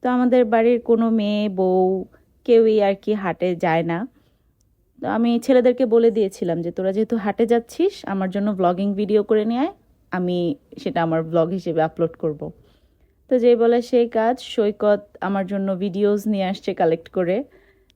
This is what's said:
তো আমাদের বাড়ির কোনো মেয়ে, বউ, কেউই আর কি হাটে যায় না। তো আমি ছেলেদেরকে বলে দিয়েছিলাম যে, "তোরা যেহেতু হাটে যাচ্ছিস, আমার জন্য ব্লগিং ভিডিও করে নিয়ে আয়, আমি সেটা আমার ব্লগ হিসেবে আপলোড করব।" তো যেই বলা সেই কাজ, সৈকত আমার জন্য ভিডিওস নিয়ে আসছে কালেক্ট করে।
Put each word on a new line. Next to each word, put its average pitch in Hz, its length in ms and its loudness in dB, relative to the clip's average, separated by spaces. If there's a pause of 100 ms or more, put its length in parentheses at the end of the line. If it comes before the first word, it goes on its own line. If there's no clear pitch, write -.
তো 247 80 -2
আমাদের 247 360 4
বাড়ির 233 360 2
কোনো 233 280 2
মেয়ে, 208 400 0
বউ, 185 560 0 (400)
কেউই 220 360 6
আর 196 140 2
কি 208 180 -4
হাটে 180 420 -2
যায় 170 280 0
না। 170 240 -4 (960)
তো - 60 -8
আমি 233 320 0
ছেলেদেরকে 254 460 2
বলে 233 260 4
দিয়েছিলাম 190 500 -2
যে, 170 100 -6
"তোরা 190 220 -4
যেহেতু 214 240 -2
হাটে 202 280 -2
যাচ্ছিস, 233 600 -2
আমার 190 240 -4
জন্য 202 220 -2
ব্লগিং 185 420 0
ভিডিও 202 300 0
করে 214 220 2
নিয়ে 233 140 -2
আয়, 339 140 -2 (380)
আমি 180 440 -2 (240)
সেটা - 220 -4
আমার 165 220 -2
ব্লগ 160 260 0
হিসেবে 175 320 -4
আপলোড 160 340 -2
করব।" 151 360 -6 (760)
তো 254 100 2
যেই 240 160 6
বলা 233 260 2
সেই 240 280 0
কাজ, 233 300 0
সৈকত 208 840 -2
আমার 196 260 -4
জন্য 196 300 -4
ভিডিওস 202 500 -2
নিয়ে 196 160 -2
আসছে 190 300 -4
কালেক্ট 165 360 0
করে। 185 340 -2 (520)